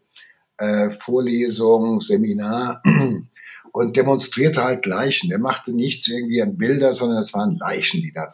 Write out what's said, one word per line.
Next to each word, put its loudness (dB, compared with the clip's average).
äh, 0
Vorlesung, 2
Seminar -2
<clears throat> 0
und 0
demonstrierte 2
halt -2
Leichen. -2
Der -2
machte -4
nichts -2
irgendwie -2
an -2
Bilder, 2
sondern -2
es -4
waren 0
Leichen, -4
die -8
da -8